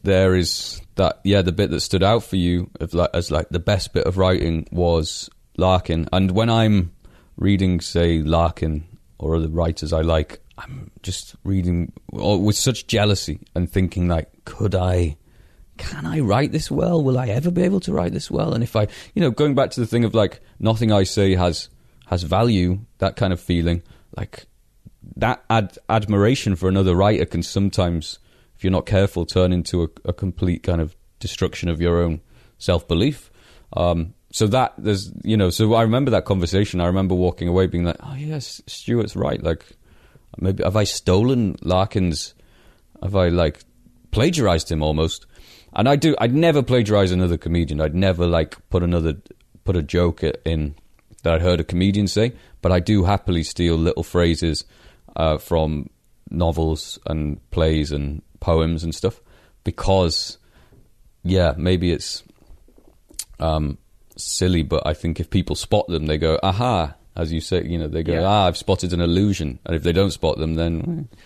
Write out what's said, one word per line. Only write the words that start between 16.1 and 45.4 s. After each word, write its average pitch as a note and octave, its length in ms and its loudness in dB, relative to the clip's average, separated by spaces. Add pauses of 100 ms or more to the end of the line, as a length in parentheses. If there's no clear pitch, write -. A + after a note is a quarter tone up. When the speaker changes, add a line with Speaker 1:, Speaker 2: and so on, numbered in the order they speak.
Speaker 1:
write A#2+ 320 0
this D3+ 180 -4
well? E3 320 0
Will C3 160 0
I B2+ 100 -2
ever C#3 220 0
be F3 120 0
able F#3+ 180 0
to F#3 120 -6
write - 200 -2
this - 180 -8
well?" - 240 -2
And A#2 80 -2
if A#2 140 -4
I, G#2+ 100 2 (280)
you G#3 80 0
know, C#3 80 2
going D3 240 0
back C3+ 180 2
to - 80 -4
the A2+ 60 0
thing A#2+ 180 0
of, A2 100 -2
like, G#2+ 260 0 (180)
nothing A2 340 2
I G2+ 120 6
say G2 300 2
has, F2+ 340 0 (380)
has F2+ 160 -2
value, F#2+ 580 2 (180)
that F#2+ 180 -2
kind F#2+ 160 0
of F2+ 80 -4
feeling, E2+ 420 0 (340)
like, - 280 -12 (720)
that - 340 -2
ad-, A2 280 0 (100)
admiration G#2+ 680 2
for F#2 120 0
another F#2 260 4
writer G2 300 4
can E2+ 180 -4
sometimes, F2+ 760 -2 (380)
if - 80 -20
you're F#2 60 2
not F#2 140 2
careful, F#2+ 400 2
turn F#2 300 2
into F2 300 0
a, D#2+ 40 -4 (160)
a F2 80 -4
complete F2+ 500 -2
kind E2+ 200 0
of D#2 120 -6 (260)
destruction - 500 -4
of D#2+ 100 -4
your F2 220 2
own D#2+ 180 -2 (380)
self-belief. F2+ 720 -2 (420)
Um, F2 420 -2 (180)
so A2 160 0
that, B2+ 300 0
there's, G2+ 320 -2 (140)
you A2 120 0
know, F#2 140 4
so A2 240 2
I A2+ 80 4
remember B2 300 2
that G2 120 2
conversation. F#2+ 560 0
I E2+ 60 2
remember F#2 280 2
walking F2+ 340 0
away F#2 180 2
being F2 180 -2
like, E2+ 160 -2
"Oh, C#3+ 140 -12
yes, D3+ 520 -10
Stuart's A2+ 500 -4
right. C#2+ 260 -4
Like, E2 220 -4 (760)
maybe, F#2+ 240 -2
have F#2 140 0
I G#2 80 2
stolen G#2+ 800 2
Larkin's, F2+ 720 0 (680)
have G2 140 -2
I, F2+ 120 4
like, E2+ 320 0 (500)
plagiarized B2+ 600 2
him D#2 120 -2
almost?" D#2 440 -2 (460)